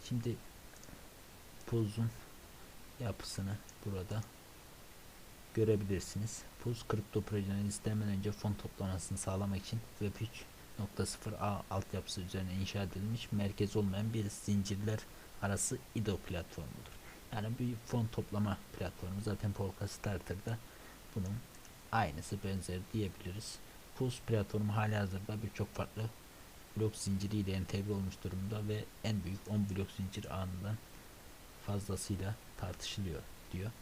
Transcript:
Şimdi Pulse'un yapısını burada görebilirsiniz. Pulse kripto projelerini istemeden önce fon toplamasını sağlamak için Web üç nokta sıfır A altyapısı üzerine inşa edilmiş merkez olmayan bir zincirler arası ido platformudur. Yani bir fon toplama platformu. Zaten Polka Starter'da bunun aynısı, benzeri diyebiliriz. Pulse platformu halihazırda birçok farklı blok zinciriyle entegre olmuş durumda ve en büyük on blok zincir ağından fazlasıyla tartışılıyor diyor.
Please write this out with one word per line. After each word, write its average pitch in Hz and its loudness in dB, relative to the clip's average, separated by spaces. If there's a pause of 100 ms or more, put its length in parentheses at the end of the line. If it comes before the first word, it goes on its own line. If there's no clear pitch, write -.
Şimdi 120 2 (1300)
Pulse'un 113 4 (880)
yapısını 101 0 (280)
burada 98 0 (1300)
görebilirsiniz. 101 4 (200)
Pulse 120 -2
kripto 104 2
projelerini 101 4
istemeden 107 2
önce 101 4
fon 104 2
toplamasını 95 0
sağlamak 98 2
için 113 0 (180)
Web 101 0
üç - -4 (340)
nokta 98 0
sıfır - -2
A 101 2
altyapısı 98 0
üzerine 92 -2
inşa 95 2
edilmiş 101 0
merkez 101 4
olmayan 104 4
bir 104 2
zincirler 104 4 (440)
arası 98 4 (160)
ido 104 4
platformudur. - -4 (400)
Yani 113 0
bir 123 2 (100)
fon 120 4
toplama 104 2 (200)
platformu. 95 -2
Zaten 104 2
Polka 101 0
Starter'da 104 -2 (560)
bunun 101 0 (540)
aynısı, 98 2
benzeri 92 0 (120)
diyebiliriz. 101 -2 (400)
Pulse 127 0
platformu 104 4
halihazırda 104 4
birçok 107 -2
farklı - 0 (680)
blok 107 4
zinciriyle 98 2
entegre 98 2
olmuş 98 2 (100)
durumda 101 0
ve 107 0 (200)
en 104 4
büyük 95 0 (100)
on 104 6
blok 95 2
zincir - -2
ağından 95 0 (920)
fazlasıyla 98 0 (240)
tartışılıyor 92 -2 (300)
diyor. 98 0 (120)